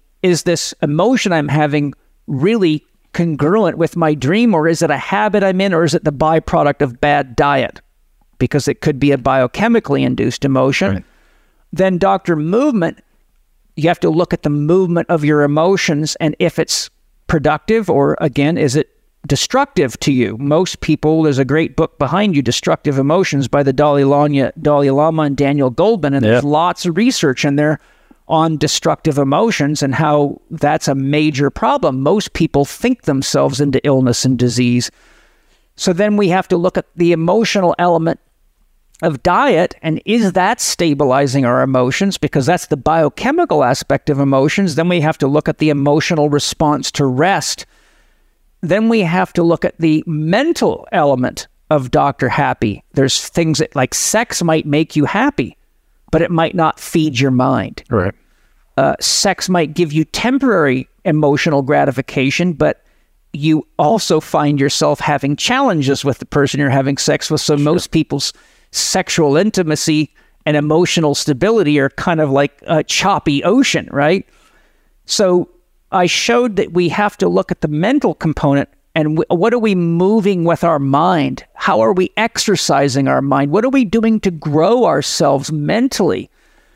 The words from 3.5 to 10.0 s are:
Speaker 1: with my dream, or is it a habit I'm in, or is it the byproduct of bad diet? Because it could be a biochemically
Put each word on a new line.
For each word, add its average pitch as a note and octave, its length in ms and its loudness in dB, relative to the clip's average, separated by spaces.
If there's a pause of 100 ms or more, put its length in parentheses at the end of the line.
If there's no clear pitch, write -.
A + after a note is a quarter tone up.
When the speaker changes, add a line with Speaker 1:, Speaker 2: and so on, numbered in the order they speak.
Speaker 1:
with E3 160 -2
my D#3+ 180 0
dream, F#3+ 400 2
or D#3 140 2
is E3 160 0
it D3 80 2
a C#3 60 -2
habit G3+ 460 -2
I'm F#3+ 180 0
in, G3 120 0
or E3 100 2
is D#3+ 120 0
it - 80 -4
the D3 100 -2
byproduct D#3 680 0
of A#2+ 180 -4
bad C#3+ 340 0
diet? C#3 460 0 (560)
Because B2+ 300 -2
it C3 140 -2
could C#3+ 180 -2
be C#3+ 120 2
a C#3 60 2
biochemically C3+ 880 0